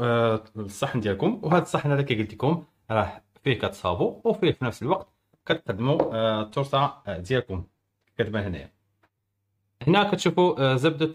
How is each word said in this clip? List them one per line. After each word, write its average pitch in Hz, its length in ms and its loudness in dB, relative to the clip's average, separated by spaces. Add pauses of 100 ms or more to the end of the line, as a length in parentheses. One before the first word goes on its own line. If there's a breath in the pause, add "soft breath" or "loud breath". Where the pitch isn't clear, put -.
آه، 117 420 2 (120)
الصحن 107 440 -4
ديالكم، 107 440 0
وهذا 160 180 4
الصحن - 300 -2
هذا 139 100 2
كي 117 200 0
قلت 104 120 -6
لكم 165 320 -2 (260)
راه 104 300 0 (220)
فيه 127 160 0
كتصابوا 98 640 -2
وفيه 208 280 2
في - 140 -6
نفس 110 180 -6
الوقت 165 240 -2 (380)
كتقدموا، 131 540 0 (140)
آه، 110 280 0
التورته، 139 440 -2
آه، 101 320 -8
ديالكم 92 500 -4 (500)
كتبان 107 260 -2
هنايا. 78 280 -8 (1160)
هنا 202 240 4
كتشوفوا، 175 640 2
آه، - 20 4
زبده، 156 400 2